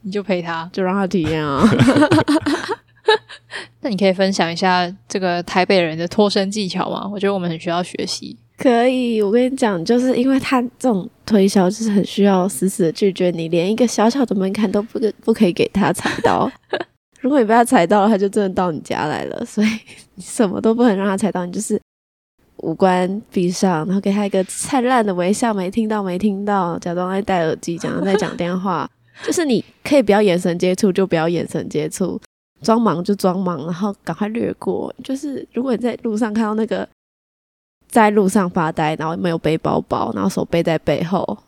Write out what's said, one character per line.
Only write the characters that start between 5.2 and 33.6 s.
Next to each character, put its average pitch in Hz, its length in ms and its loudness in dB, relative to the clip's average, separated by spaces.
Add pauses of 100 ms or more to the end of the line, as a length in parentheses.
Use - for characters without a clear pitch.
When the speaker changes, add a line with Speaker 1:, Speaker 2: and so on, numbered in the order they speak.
Speaker 1:
台 185 200 2
北 190 160 4
人 160 160 -2
的 165 100 -4
脱 208 220 2
身 196 220 0
技 202 180 -4
巧 180 220 -4
吗？ - 200 -6
我 202 80 -8
觉 190 80 -2
得 202 60 2
我 196 60 -2
们 175 100 -2
很 165 100 -4
需 175 120 -6
要 170 120 0
学 - 240 -6
习。 - 300 -10 (200)
Speaker 2:
可 240 300 4
以， 247 340 0
我 202 120 2
跟 247 180 4
你 269 60 -6
讲， 202 280 0
就 233 140 4
是 254 160 2
因 247 160 2
为 269 80 4
他 254 240 0
这 247 260 -4
种 190 220 -2 (160)
推 202 200 4
销 190 220 4
就 202 60 0
是 220 160 -4
很 202 160 2
需 - 160 0
要 190 260 4
死 190 200 -2
死 190 160 0
的 156 80 2
拒 196 200 0
绝 180 200 0
你， 165 160 -6
连 170 200 2
一 220 60 2
个 233 100 4
小 220 240 2
小 269 160 2
的 - 80 -4
门 190 200 0
槛 208 180 0
都 208 100 0
不 - 200 -8
可-， 214 120 0 (120)
不 220 100 4
可 - 100 4
以 175 80 4
给 - 220 0
他 175 180 2
踩 - 160 -2 (140)
到。 95 260 2 (340)
<laughs> - 380 -20
如 254 80 -2
果 277 120 4
你 226 40 4
被 208 80 2
他 233 120 6
踩 226 200 4
到 202 180 4
了， 202 60 4
他 220 80 4
就 196 120 0
真 208 120 -2
的 196 140 0
到 185 160 0
你 151 100 -6
家 - 260 -4
来 104 180 -4
了， - 200 -8
所 214 200 -2
以 220 40 2 (460)
你 185 80 -20
什 - 260 0
么 196 120 -4
都 220 120 2
不 233 120 2
能 214 120 4
让 196 80 -2
他 196 120 0
踩 196 160 -2
到， 180 120 -4
你 175 80 -8
就 190 80 -6
是 214 200 -4 (800)
五 - 140 -6
官 185 480 0 (120)
闭 180 180 0
上， 175 360 0
然 180 60 -2
后 196 80 0
给 196 120 -2
他 208 120 0
一 202 40 -2
个 190 160 0
灿 - 400 -4
烂 247 200 2
的 202 80 -2
微 180 200 0
笑， 226 200 0
没 185 160 -2
听 214 200 -2
到， 214 120 -2
没 185 160 -4
听 196 280 -2
到， 185 340 0
假 175 160 -6
装 180 160 -2
在 196 100 -2
戴 185 240 0
耳 156 120 0
机， 170 200 -8
假 - 140 -6
装 - 140 -4
在 190 100 0
讲 190 220 -2
电 175 220 -4
话。 180 300 -4 (180)
<laughs> - 200 -16
就 453 60 -2
是 330 120 0
你 240 180 2 (200)
可 - 140 2
以 269 60 6
不 202 100 2
要 208 100 4
眼 180 160 2
神 180 180 -2
接 180 200 0
触， 190 160 2
就 190 120 2
不 175 120 0
要 160 120 0
眼 170 200 -2
神 - 200 -6
接 151 200 -4
触， - 320 -4 (420)
装 226 180 2
忙 180 220 0
就 202 140 -2
装 185 200 0
忙， 180 280 -4